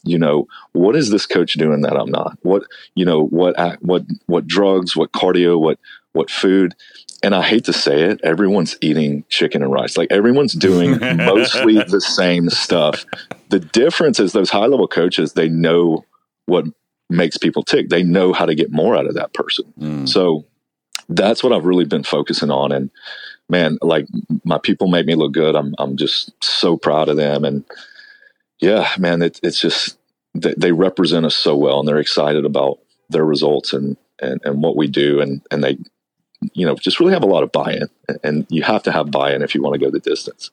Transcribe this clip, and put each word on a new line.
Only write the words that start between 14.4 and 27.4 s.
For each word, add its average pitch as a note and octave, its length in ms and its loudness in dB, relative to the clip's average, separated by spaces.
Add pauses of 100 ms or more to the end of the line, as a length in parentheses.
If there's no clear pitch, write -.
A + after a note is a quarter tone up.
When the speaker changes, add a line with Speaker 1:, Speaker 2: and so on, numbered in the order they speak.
Speaker 1:
high-level G#2+ 400 2
coaches, E2+ 460 0
they E2 160 2
know E2 560 2 (400)
what E2+ 180 0 (460)
makes E2+ 260 0
people D#2 260 -2
tick. - 280 0
They F2 120 2
know F2+ 300 4
how E2+ 140 -2
to E2 80 2
get D2+ 180 0
more F2+ 240 2
out C#2 100 0
of - 100 -4
that - 180 -8
person. - 440 -6
Speaker 2:
Mm. D2 300 -6
Speaker 1:
So E2 380 0 (640)
that's G2+ 340 0
what B2+ 80 2
I've E2+ 140 0
really F2+ 180 4
been C#2+ 200 -4
focusing D2 460 -2
on. C#2 220 0
And C2+ 160 -2 (640)
man, E2 320 0
like, D#2 240 0 (380)
my E2 120 -2
people F#2+ 320 -2
make F2 160 2
me E2 100 0
look D2+ 180 0
good. D#2 220 2
I'm, C#2+ 240 -2
I'm C2+ 200 -4
just - 340 -4 (100)
so E2+ 360 0
proud D2+ 320 0
of D2 80 0
them. D2 260 0